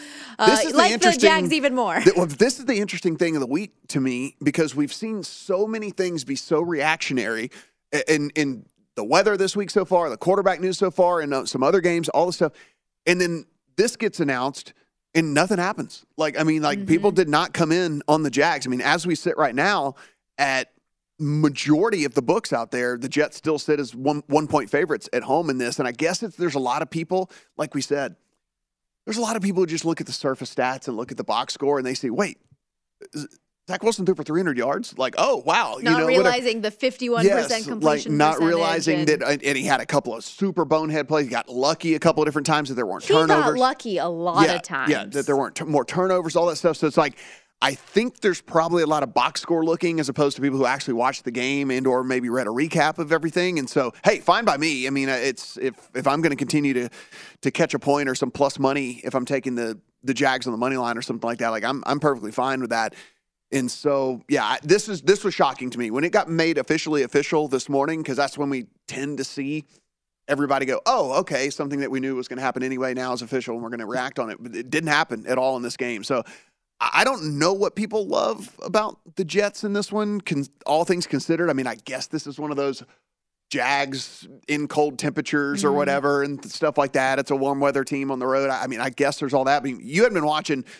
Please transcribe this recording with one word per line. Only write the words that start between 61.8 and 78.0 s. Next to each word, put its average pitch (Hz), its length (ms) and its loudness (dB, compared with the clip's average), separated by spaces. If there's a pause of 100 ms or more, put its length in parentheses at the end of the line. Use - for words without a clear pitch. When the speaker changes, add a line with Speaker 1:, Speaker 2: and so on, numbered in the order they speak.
Speaker 2:
I'm 143 160 -2
perfectly 120 320 0
fine 131 260 -2
with 120 120 -6
that. 113 220 -2 (600)
And 127 160 -2
so, 135 580 -2
yeah, 139 160 0
I, 117 200 0
this 196 260 2
is, 170 140 -6
this 190 200 2
was 190 120 -2
shocking 131 340 0
to 117 80 -8
me. 117 140 -4
When 131 120 0
it 175 80 -2
got 208 160 4
made 165 300 2
officially 151 460 0
official 147 440 0
this 131 220 -4
morning, 147 340 0
'cause 135 140 -4
that's 139 180 0
when 143 140 -4
we 127 160 -4 (220)
tend 139 320 -6
to 135 40 -6
see 143 420 -8 (640)
everybody 139 380 0
go, 127 220 -2
"Oh, 170 320 2
okay, 143 320 -2
something 143 300 -6
that 127 100 -4
we 135 80 -2
knew 135 160 -4
was 127 120 -6
gonna 127 140 -10
happen 127 220 -4
anyway 131 320 -4
now 127 180 -4
is 120 80 -6
official, 120 320 -6
and 117 100 -8
we're 113 60 -10
gonna 117 160 -8
react 127 320 -6
on 113 140 -4
it." - 80 -10
But 117 160 -14
it 123 160 -10
didn't 160 180 -2
happen 147 380 0
at 127 100 0
all 131 180 2
in 123 60 -6
this 120 160 -8
game. 120 260 -6
So 127 200 -2 (560)
I, 120 100 0 (120)
I - 20 4
don't 165 340 -2
know 165 160 4
what 196 220 -2
people 208 320 -4